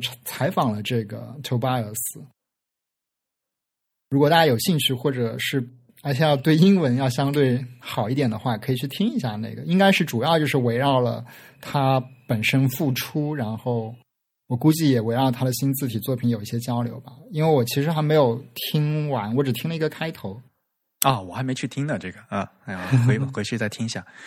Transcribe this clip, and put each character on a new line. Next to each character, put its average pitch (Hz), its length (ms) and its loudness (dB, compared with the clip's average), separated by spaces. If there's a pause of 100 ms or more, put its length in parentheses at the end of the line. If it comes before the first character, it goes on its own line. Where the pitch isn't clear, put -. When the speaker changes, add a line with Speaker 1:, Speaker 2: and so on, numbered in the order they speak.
(240)
Speaker 1:
采 - 260 -4
访 147 220 0
了 104 100 -4
这 117 220 -2
个 110 400 -12
Tobias。 123 500 -2 (2250)
如 135 100 2
果 143 100 6
大 165 80 6
家 165 80 8
有 127 140 4
兴 160 200 0
趣， - 140 0
或 139 180 0
者 120 260 -2
是 135 240 -2 (400)
而 143 120 -2
且 139 100 2
要 151 140 4
对 156 180 4
英 190 240 6
文 127 160 2
要 135 140 2
相 139 200 0
对 139 320 2 (160)
好 110 320 -4
一 131 60 -2
点 131 140 0
的 107 100 -4
话， 117 180 -4
可 131 140 -4
以 131 60 0
去 139 100 -6
听 196 180 -2
一 247 140 -2
下 117 160 -4
那 110 180 -8
个。 123 100 -12
应 170 140 2
该 196 140 8
是 185 140 2
主 120 160 -2
要 160 180 2
就 151 80 0
是 139 120 0
围 120 180 2
绕 131 240 2
了 117 240 -2 (340)
他 135 420 0 (240)
本 110 160 0
身 135 280 2
复 143 240 -2
出， 151 420 -4
然 110 220 -4
后 117 360 -4 (540)
我 123 80 -2
估 156 160 6
计 156 180 2
也 120 120 4
围 113 120 -2
绕 135 160 2
他 139 140 -2
的 131 80 0
新 135 220 -2
字 135 160 -4
体 110 100 -4
作 131 160 -4
品 120 140 -2
有 110 120 -2
一 104 40 -10
些 120 140 -6
交 120 220 -4
流 117 200 -6
吧。 - 100 -20 (200)
因 156 120 0
为 160 80 4
我 139 140 6
其 139 180 0
实 165 80 -2
还 156 100 -2
没 151 120 2
有 127 280 4 (300)
听 151 380 0
完， 113 260 -2
我 139 80 2
只 131 80 0
听 120 160 -4
了 165 80 -6
一 - 20 -4
个 156 120 -2
开 165 200 -8
头。 107 320 -12 (600)
Speaker 2:
啊， 131 180 2
我 92 160 -12
还 127 80 -6
没 131 100 -4
去 127 140 -6
听 - 180 -6
呢， 107 140 -4
这 92 100 -10
个， - 200 -14
啊， 98 200 -4 (140)
哎 - 100 -12
呀， 90 140 -8 (180)
回-， 117 220 4
Speaker 1:
<laughs> - 60 -
Speaker 2:
回 104 100 -4
去 117 140 -4
再 107 100 -2
听 113 180 -6
一 113 40 -4
下。 - 160 -10 (220)